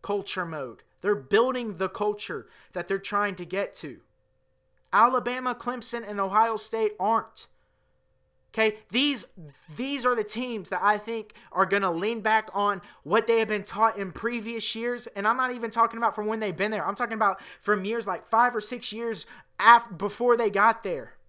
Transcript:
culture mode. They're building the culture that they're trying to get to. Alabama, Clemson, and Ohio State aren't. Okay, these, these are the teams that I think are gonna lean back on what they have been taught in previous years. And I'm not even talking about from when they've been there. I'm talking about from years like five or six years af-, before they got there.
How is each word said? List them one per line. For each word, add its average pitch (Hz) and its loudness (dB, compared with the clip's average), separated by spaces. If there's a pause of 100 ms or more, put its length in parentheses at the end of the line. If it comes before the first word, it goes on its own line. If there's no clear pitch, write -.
culture 196 -6
mode. 139 -10 (180)
They're 202 2
building 220 0
the 185 -2
culture 208 -6 (240)
that 170 -8
they're 190 -2
trying 202 -2
to 180 -10
get 190 -4
to. 127 -10 (920)
Alabama, 247 2
Clemson, 240 -6
and 202 -4
Ohio 214 4
State 214 -2
aren't. 214 -2 (1040)
Okay, 214 0 (120)
these, 269 0 (500)
these 262 -4
are 247 2
the 220 -2
teams 226 -4
that 185 -4
I 208 4
think 220 -8 (180)
are 185 2
gonna 196 2
lean 208 -2
back 214 2
on 202 0 (220)
what 220 2
they 226 4
have 214 0
been 208 -2
taught 214 2
in 190 -6
previous 233 -4
years. 240 -4
And 202 -2
I'm 226 4
not 254 0
even 233 -6
talking 226 2
about 233 0
from 214 -4
when 220 -2
they've 202 -2
been 208 0
there. 175 -2
I'm 202 -2
talking 226 -4
about 208 2 (180)
from 202 0
years 214 -4
like 180 -6
five 240 4
or 214 -2
six 233 -6
years 226 -6 (340)
af-, 226 8
before 233 2
they 233 0
got 214 4
there. 147 -6 (120)